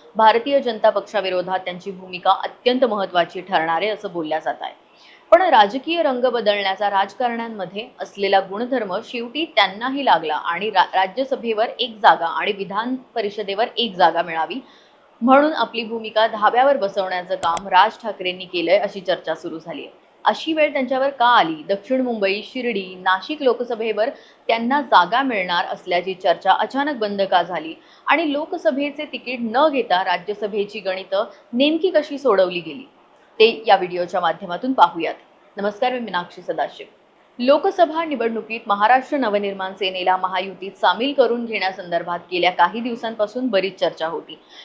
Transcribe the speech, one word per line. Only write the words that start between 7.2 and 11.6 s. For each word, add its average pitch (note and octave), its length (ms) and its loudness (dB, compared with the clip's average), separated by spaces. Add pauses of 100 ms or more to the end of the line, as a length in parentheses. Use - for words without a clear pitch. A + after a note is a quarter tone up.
असलेला G3 400 0
गुणधर्म G#3 640 -2
शेवटी A#3+ 420 -8
त्यांनाही A#3 600 -2
लागला D#3+ 300 2
आणि E3+ 340 -4
रा-, F#3 260 2
राज्यसभेवर A3 680 -2 (140)